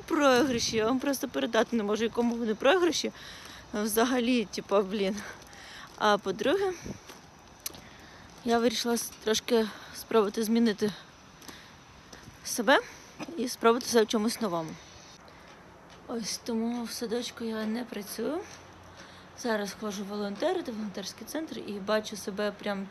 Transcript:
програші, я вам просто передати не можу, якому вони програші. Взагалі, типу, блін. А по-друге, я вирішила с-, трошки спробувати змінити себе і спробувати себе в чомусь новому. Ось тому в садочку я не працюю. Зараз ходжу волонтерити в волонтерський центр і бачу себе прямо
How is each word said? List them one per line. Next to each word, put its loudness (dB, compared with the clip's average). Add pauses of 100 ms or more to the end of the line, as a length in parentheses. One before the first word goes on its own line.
програші, 4
я 2
вам 2
просто 0
передати 2
не 2
можу, 0
якому 2
вони -2
програші. 4 (640)
Взагалі, 2
типу, 2
блін. 0 (840)
А 6
по-друге, 0 (1700)
я 4
вирішила 2
с-, -2 (120)
трошки 2 (280)
спробувати 2
змінити 4 (1500)
себе 4 (580)
і -2
спробувати 4
себе 4
в 2
чомусь 0
новому. -2 (1400)
Ось -6
тому -4
в -8
садочку -6
я -4
не -2
працюю. -6 (960)
Зараз -2
ходжу -6
волонтерити -2
в -8
волонтерський -8
центр -8
і -8
бачу -2
себе -4
прямо -6